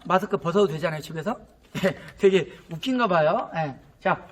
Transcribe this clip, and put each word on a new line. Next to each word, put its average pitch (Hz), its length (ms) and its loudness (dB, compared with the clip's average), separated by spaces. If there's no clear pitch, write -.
마스크 185 300 2
벗어도 185 320 2
되잖아요, 156 320 -4
집에서. 160 360 -6
<laughs> - 120 -6
예, 180 100 2
되게 190 340 4
웃긴가 247 360 -2
봐요. 170 480 2
예. 147 220 -4
자, - 300 -2